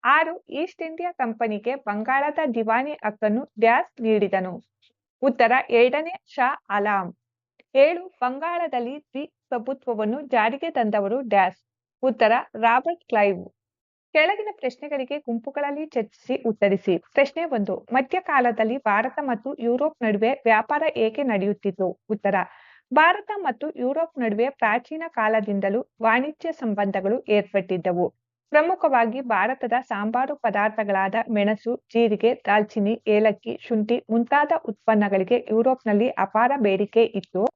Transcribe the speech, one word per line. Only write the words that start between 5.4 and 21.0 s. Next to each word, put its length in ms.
ಎರಡನೇ 460
ಶಾ 200
ಆಲಂ. 360
ಏಳು, 260
ಬಂಗಾಳದಲ್ಲಿ 760
ದ್ವಿಪ್ರಭುತ್ವವನ್ನು 1200
ಜಾರಿಗೆ 480
ತಂದವರು 520
ಡ್ಯಾಸ್. 380
ಉತ್ತರ 280
ರಾಬರ್ಟ್ 480
ಕ್ಲೈವ್. 300
ಕೆಳಗಿನ 440
ಪ್ರಶ್ನೆಗಳಿಗೆ 580
ಗುಂಪುಗಳಲ್ಲಿ 680
ಚರ್ಚಿಸಿ 500
ಉತ್ತರಿಸಿ. 480
ಪ್ರಶ್ನೆ 320
ಒಂದು, 300
ಮಧ್ಯಕಾಲದಲ್ಲಿ 840
ಭಾರತ 440
ಮತ್ತು 280
ಯುರೋಪ್ 440
ನಡುವೆ 280
ವ್ಯಾಪಾರ 380
ಏಕೆ 280